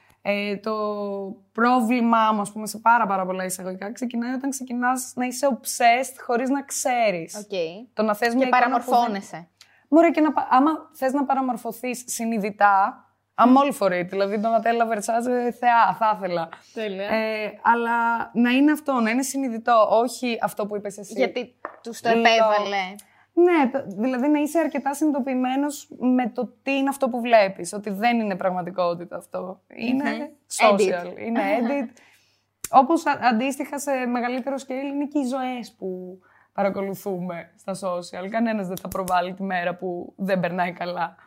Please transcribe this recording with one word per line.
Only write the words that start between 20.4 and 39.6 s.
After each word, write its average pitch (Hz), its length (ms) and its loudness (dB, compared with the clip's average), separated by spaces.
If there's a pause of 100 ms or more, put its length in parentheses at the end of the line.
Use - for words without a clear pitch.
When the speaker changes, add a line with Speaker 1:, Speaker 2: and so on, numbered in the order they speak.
Speaker 1:
αυτό 208 240 -4
που 208 100 -6
είπες 202 220 -8
εσύ. 202 140 -14
Speaker 2:
Γιατί 240 420 -4 (280)
τους 233 180 -14
το - 80 -4
Speaker 1:
Λέω 226 120 4
Speaker 2:
επέβαλε. 208 720 2 (400)
Speaker 1:
Ναι, 330 380 6
το, - 140 -4
δηλαδή 240 420 -2
να 302 100 4
είσαι 302 200 0
αρκετά 285 360 -2
συνειδητοποιημένος 269 960 -2 (100)
με 254 300 2
το 240 180 -4 (160)
τι 269 140 -2
είναι 269 120 2
αυτό 262 200 0
που 240 120 -4
βλέπεις, 202 520 2
ότι 208 180 -6
δεν 233 300 0
είναι 202 160 -2
πραγματικότητα 180 800 -4
αυτό. 185 440 -12 (140)
Είναι 247 360 -2
Speaker 2:
Μμμ. 220 100 -6 (360)
Speaker 1:
social, 196 500 4
Speaker 2:
Edit. 180 120 -14
Speaker 1:
είναι 226 220 -4 (100)
Speaker 2:
<laughs> 240 100 2
Speaker 1:
edit. 254 280 -2 (840)
Όπως 294 360 4
α-, 285 160 0
αντίστοιχα 262 560 0
σε 262 280 -2
μεγαλύτερο 247 500 -4 (100)
scale 262 180 -6
είναι 285 220 -4
και 294 120 -2
οι 277 80 0
ζωές 254 520 -6
που 185 400 -10 (340)
παρακολουθούμε 196 1040 -4
στα - 140 -10
social. 180 580 -8
Κανένας 220 380 -2
δεν 185 80 -6
θα - 120 -10
προβάλλει 180 460 -2
τη 185 80 -10
μέρα 180 340 -2